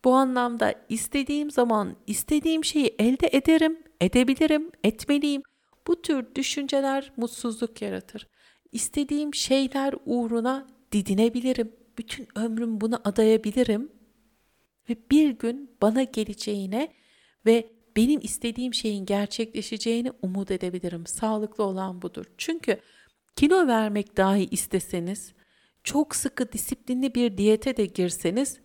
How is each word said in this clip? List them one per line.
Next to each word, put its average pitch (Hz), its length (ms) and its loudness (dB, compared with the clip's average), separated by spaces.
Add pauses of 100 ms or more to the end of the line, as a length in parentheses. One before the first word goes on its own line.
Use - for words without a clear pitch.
Bu 254 100 6
anlamda 247 600 2 (140)
istediğim 285 600 -2
zaman 226 440 2 (120)
istediğim 311 560 0
şeyi 285 360 0
elde 254 320 2
ederim, 320 520 4 (180)
edebilirim, 269 720 2 (120)
etmeliyim. 285 580 0 (460)
Bu 339 140 0
tür 262 340 -2
düşünceler 269 840 -2
mutsuzluk 233 640 -6
yaratır. 196 460 -10 (440)
İstediğim 294 640 -4
şeyler 269 600 0 (100)
uğruna 240 600 -2 (240)
didinebilirim. 226 800 0 (260)
Bütün 226 380 -12
ömrüm 220 460 -4
buna 226 220 -2
adayabilirim. 220 880 2 (1000)
Ve 226 80 -2 (140)
bir 302 180 6
gün 254 420 -4 (100)
bana 226 220 4
geleceğine 214 880 -4 (520)
ve 226 300 4 (200)
benim 247 280 4
istediğim 233 500 -6
şeyin 202 320 -4
gerçekleşeceğine 220 1040 -2 (100)
umut 190 300 -4
edebilirim. 180 540 -6
Sağlıklı 214 580 -2
olan 185 380 -4
budur. 175 240 -10 (120)
Çünkü 320 420 -2 (560)
kilo 330 320 4
vermek 214 500 0
dahi 196 340 4
isteseniz, 185 800 -4 (500)
çok - 320 -2
sıkı - 360 -4
disiplinli 254 640 -4
bir 240 220 2
diyete 214 400 2
de 214 80 2
girseniz 185 800 -2